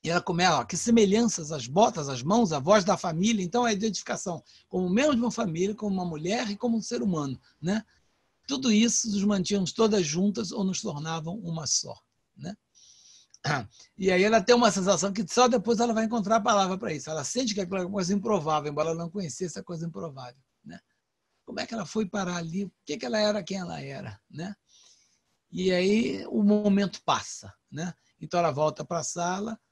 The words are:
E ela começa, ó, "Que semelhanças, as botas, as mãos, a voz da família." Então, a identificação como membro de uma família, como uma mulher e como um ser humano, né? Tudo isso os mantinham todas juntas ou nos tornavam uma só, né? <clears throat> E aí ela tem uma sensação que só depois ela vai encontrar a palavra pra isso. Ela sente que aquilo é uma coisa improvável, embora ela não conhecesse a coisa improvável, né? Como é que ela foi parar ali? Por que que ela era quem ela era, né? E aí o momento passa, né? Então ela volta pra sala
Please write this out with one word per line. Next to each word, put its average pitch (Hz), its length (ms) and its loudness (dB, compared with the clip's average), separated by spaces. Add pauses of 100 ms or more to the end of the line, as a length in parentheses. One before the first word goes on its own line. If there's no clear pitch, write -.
E 156 60 -4
ela 170 120 2
começa, 175 380 2
ó, 117 60 -4
"Que 180 120 -8
semelhanças, 214 720 2
as 127 160 -8
botas, 156 420 2
as 127 140 -6
mãos, 202 280 4
a 143 80 0
voz 185 240 6
da 196 140 2
família." 190 460 0
Então, 233 200 0
a 226 100 2
identificação 196 720 -4 (240)
como 185 220 -2
membro 262 260 4
de 226 60 2
uma 233 100 0
família, 196 440 -2
como 208 180 -4
uma 180 120 -2
mulher 180 440 -4
e 202 80 -6
como 233 200 0
um 208 40 0
ser 240 200 -4
humano, 151 380 -2 (220)
né? 196 220 0 (640)
Tudo 262 240 0
isso 226 380 4
os 202 140 0
mantinham 202 420 2
todas 214 400 2
juntas 185 460 0
ou 202 120 -4
nos 190 180 -2
tornavam 160 580 -6
uma 165 280 -8
só, - 260 -2 (420)
né? 165 200 -12 (880)
<clears throat> 139 260 -4 (280)
E 190 140 2
aí 180 120 4
ela 220 180 6
tem 240 140 6
uma 240 160 6
sensação 190 400 0
que 185 160 -4
só 247 200 4
depois 233 320 2
ela 233 140 2
vai 220 120 0
encontrar 220 320 0
a 220 40 2
palavra 196 360 2
pra 190 160 -6
isso. 147 160 -8
Ela 156 140 -4
sente 233 300 -2
que 196 80 -2
aquilo 185 180 -2
é - 20 -2
uma 180 100 -4
coisa 190 220 0
improvável, 156 580 0
embora 151 180 0
ela 165 80 -2
não 170 120 -8
conhecesse 175 480 -8
a 180 60 -14
coisa 170 220 -10
improvável, 139 540 -12 (240)
né? - 160 -18 (680)
Como - 140 -10
é - 60 -6
que - 80 -12
ela 208 120 -6
foi 220 200 -4
parar 180 320 -4
ali? 175 300 -6
Por - 180 -20
que - 120 -6
que 240 80 -8
ela 233 120 -2
era 208 260 0
quem 190 140 -8
ela 170 240 -8
era, 135 380 -12 (100)
né? 175 260 -10 (960)
E 185 200 0
aí 214 560 2
o 220 160 0
momento 202 600 4
passa, - 500 -2 (180)
né? 160 220 -8 (280)
Então 165 180 -2
ela 165 120 2
volta 151 340 -2
pra 170 180 -4
sala 190 560 -6 (120)